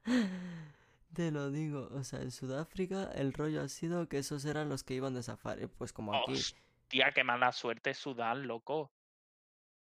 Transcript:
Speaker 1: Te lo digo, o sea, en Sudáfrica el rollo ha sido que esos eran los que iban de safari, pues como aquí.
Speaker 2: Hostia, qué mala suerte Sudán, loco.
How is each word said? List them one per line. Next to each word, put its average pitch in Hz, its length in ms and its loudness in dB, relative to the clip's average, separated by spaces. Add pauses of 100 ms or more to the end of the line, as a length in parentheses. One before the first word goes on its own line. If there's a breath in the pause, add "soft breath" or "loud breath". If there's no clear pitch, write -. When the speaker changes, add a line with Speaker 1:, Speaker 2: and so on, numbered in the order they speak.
(1120 loud breath)
Speaker 1:
Te 170 180 2
lo 143 200 0
digo, 147 400 -2
o 135 120 -4
sea, 135 180 -6
en 131 100 -4
Sudáfrica 175 840 -4
el 139 200 0
rollo 151 280 0
ha 143 60 -2
sido 170 420 -2
que 143 80 -2
esos 139 280 -2
eran 151 240 0
los 135 140 -2
que 127 120 -4
iban 131 180 0
de 123 80 -2
safari, 113 460 -6
pues - 260 -8
como 104 220 -2
aquí. 123 160 2
Speaker 2:
Hostia, - 800 2
qué 135 120 6
mala 123 280 6
suerte 123 420 -2
Sudán, 123 540 -2
loco. 135 440 -4 (1000)